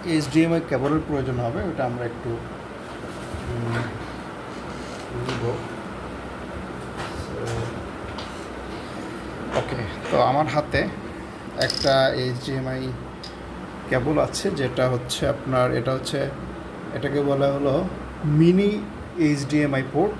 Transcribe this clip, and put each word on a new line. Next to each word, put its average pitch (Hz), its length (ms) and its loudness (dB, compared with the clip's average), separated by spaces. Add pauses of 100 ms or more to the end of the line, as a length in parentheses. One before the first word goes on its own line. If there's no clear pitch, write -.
এইচডিএমআই 160 640 4
কেবলের 143 380 2
প্রয়োজন 131 320 0
হবে। 120 240 0
ওটা 147 220 0
আমরা 120 200 -2
একটু, 117 240 -4
উম, 117 1500 -6 (1300)
নিব। 123 440 -2 (1600)
So, - 60 -8 (2500)
ওকে, 127 180 -2 (360)
তো 143 100 4
আমার 135 260 4
হাতে 147 400 0 (720)
একটা 135 500 4
এইচডিএমআই 131 840 -2 (1000)
কেবল 139 300 4
আছে, 143 320 2
যেটা 131 380 2
হচ্ছে 127 380 0
আপনার, 127 460 4
এটা 127 180 2
হচ্ছে, 135 380 0 (640)
এটাকে 139 280 0
বলা 139 300 4
হলো 143 340 4 (400)
মিনি 180 540 8 (380)
এইচডিএমআই 143 680 4 (100)
পোর্ট। 190 260 4